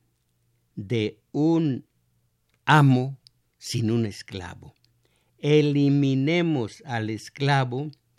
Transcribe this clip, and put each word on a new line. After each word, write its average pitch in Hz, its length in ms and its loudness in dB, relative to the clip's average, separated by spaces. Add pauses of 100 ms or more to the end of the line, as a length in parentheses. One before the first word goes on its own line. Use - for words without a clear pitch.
(760)
de 107 460 -4 (100)
un 156 540 0 (800)
amo 135 540 4 (400)
sin 113 320 -4
un 117 160 0
esclavo? 90 680 -14 (640)
Eliminemos 143 1500 0
al 110 240 -6
esclavo 135 800 -4 (280)